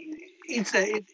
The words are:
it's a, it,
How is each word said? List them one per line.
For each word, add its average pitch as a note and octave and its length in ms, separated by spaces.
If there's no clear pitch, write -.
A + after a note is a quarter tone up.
it's A#3+ 260
a, G#3 220
it, G#3 180